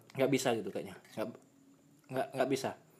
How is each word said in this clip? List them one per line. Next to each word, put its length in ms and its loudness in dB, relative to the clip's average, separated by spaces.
Nggak 160 4
bisa 240 4
gitu 160 -4
kayaknya. 240 -8
Nggak, 140 -4
nggak, 220 -2
nggak 180 0
bisa. 200 0